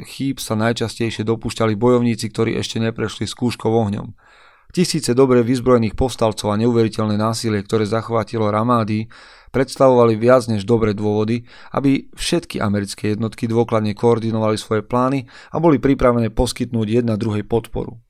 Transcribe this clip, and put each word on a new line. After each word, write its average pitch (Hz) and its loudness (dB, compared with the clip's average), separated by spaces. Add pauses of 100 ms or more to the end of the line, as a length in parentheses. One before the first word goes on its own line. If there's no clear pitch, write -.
chýb 135 -6
sa - -6
najčastejšie 113 -2
dopúšťali 113 -2
bojovníci, 120 2
ktorí 113 -2
ešte - -6
neprešli 113 -4
skúškou - -4
ohňom. 110 -2 (560)
Tisíce 160 0
dobre 123 4
vyzbrojených 120 0
povstalcov 113 -2
a 101 0
neuveriteľné 110 2
násilie, 110 -2
ktoré 110 0
zachvátilo 110 -2
Ramády, 110 0 (400)
predstavovali 123 4
viac 120 4
než 107 -2
dobré 107 0
dôvody, 107 -2 (320)
aby 135 0
všetky - -4
americké 101 -2
jednotky 110 -4
dôkladne 113 0
koordinovali 110 0
svoje 104 -4
plány 127 0 (240)
a - -4
boli 156 4
pripravené 123 2
poskytnúť 117 0
jedna 110 -2
druhej 107 -2
podporu. - -6 (100)